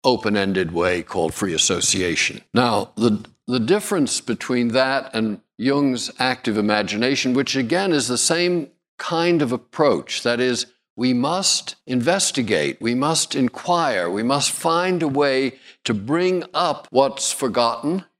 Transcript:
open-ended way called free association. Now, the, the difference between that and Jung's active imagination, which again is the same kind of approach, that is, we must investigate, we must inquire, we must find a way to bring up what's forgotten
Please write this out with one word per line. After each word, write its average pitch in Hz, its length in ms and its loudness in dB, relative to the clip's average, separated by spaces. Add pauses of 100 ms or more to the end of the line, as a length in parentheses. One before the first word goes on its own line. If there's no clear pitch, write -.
open-ended 98 680 2
way 87 300 0
called 82 320 -4
free 95 180 -2
association. 87 880 0 (140)
Now, 113 420 0
the, 107 300 2 (200)
the 123 140 -2
difference 170 600 0
between 120 480 -2
that 131 460 0
and 110 260 -2 (180)
Jung's 135 600 0
active 127 380 0
imagination, 107 800 2
which 135 200 0
again 165 380 0
is 131 160 0
the 123 80 -2
same 170 540 0 (280)
kind 170 440 2
of 123 100 0
approach, - 720 0
that 120 180 0
is, 127 260 0 (300)
we 127 160 0
must 151 640 -2 (100)
investigate, 120 960 0
we 120 140 0
must 147 400 0
inquire, 131 760 0
we 101 120 -2
must 135 280 0
find 175 520 0
a 156 60 0
way 135 500 0 (260)
to 123 80 -2
bring 165 520 0 (100)
up 160 360 -2
what's 131 420 2
forgotten 123 720 0 (160)